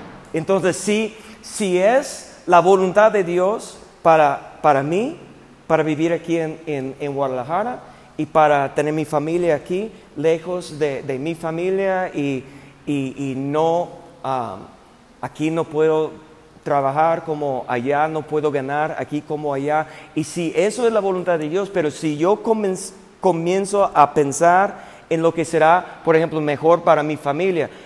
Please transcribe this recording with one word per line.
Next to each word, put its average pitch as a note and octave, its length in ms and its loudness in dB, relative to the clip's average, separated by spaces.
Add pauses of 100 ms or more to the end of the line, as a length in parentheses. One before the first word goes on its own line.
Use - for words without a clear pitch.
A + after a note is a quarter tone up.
(320)
Entonces, E3+ 460 0
si, G#3+ 400 -2 (240)
si F#3 380 -2
es B3 640 0
la F3 140 6
voluntad F#3+ 520 6
de G3 120 2
Dios F3+ 560 -2 (240)
para, D#3 580 4
para C#3 220 4
mí, G3+ 340 -2 (480)
para D#3 160 2
vivir D#3 320 0
aquí E3 240 -2
en, D#3+ 300 -6
en, C3+ 320 -6
en C#3+ 160 -6
Guadalajara C#3 640 -4 (360)
y D#3 120 -4
para D3 480 2
tener D3+ 180 0
mi D#3 120 -2
familia D#3+ 500 0
aquí, F#3 360 -4 (240)
lejos E3 600 -2
de, C#3 240 -2
de C3+ 160 -6
mi D#3 160 -6
familia F#3 800 -2
y, C#3 300 -2 (420)
y, C#3 460 -4
y - 40 -6
no, D#3 540 0 (340)
ah, A#2+ 340 -4 (640)
aquí D3+ 300 -4
no D#3+ 140 -2
puedo D#3 640 -2 (400)
trabajar D3 560 0
como D3 460 -4
allá, C#3+ 400 0
no D#3 140 -4
puedo D3+ 280 -2
ganar C#3+ 480 -4
aquí D3 220 -6
como D3+ 320 -6
allá. D3+ 340 -2 (280)
Y D3+ 100 -2
si E3+ 280 -4
eso A3 320 0
es A3+ 60 2
la A3 80 2
voluntad F3+ 400 0
de D3+ 80 -4
Dios, F#3+ 260 -4
pero E3 160 0
si D3 280 -4
yo G3 260 2
comenz-, G3+ 480 -2 (300)
comienzo F#3+ 720 0
a D3 200 4
pensar E3+ 840 2 (120)
en E3 120 0
lo E3 120 2
que E3 120 -2
será, E3 580 2
por E3 140 4
ejemplo, D#3+ 240 0
mejor D3+ 420 2
para D3+ 200 4
mi D3+ 120 -4
familia. D3+ 540 -2 (160)